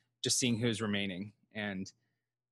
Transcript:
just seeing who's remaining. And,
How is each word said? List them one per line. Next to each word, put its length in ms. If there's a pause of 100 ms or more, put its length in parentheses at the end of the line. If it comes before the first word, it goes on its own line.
(240)
just 160
seeing 200
who's 220
remaining. 500 (240)
And, 340 (640)